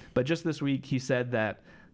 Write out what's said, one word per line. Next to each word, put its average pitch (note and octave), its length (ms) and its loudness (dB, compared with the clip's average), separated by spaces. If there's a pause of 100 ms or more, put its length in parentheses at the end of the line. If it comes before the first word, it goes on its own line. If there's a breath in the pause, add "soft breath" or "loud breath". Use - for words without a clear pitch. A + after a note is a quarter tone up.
(140 loud breath)
but B2+ 120 4
just E3 180 -2
this D#3 180 -2
week, C3+ 220 0
he C3+ 160 0
said B2 320 0
that, A2 300 0 (320 soft breath)